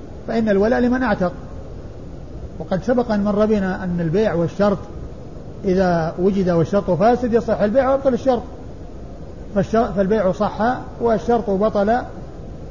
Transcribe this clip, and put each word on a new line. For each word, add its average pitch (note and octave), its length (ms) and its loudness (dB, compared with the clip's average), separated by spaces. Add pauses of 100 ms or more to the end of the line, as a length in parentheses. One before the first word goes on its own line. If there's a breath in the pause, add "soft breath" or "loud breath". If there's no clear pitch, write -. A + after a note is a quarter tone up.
(280)
فإن A3+ 200 0
الولاء G#3+ 320 4
لمن B3 220 2
اعتق." G3 300 0 (1300)
وقد F3+ 240 -4
سبق A#3+ 300 2
أن G3+ 120 2
مر G#3 220 2
بنا G3 380 0
أن F3 160 -2
البيع E3+ 340 2
والشرط F#3 440 2 (840)
إذا F3+ 540 2
وجد F#3 320 2
والشرط F#3+ 400 2
فاسد A3+ 440 4
يصح A3 260 2
البيع A#3+ 300 4
ويبطل C4+ 240 2
الشرط، B3 280 2 (1120)
فالش-، G#3 400 2
فالبيع G3 360 2
صح G#3+ 460 0 (220)
والشرط A3+ 500 2
بطل. G#3 480 2 (720)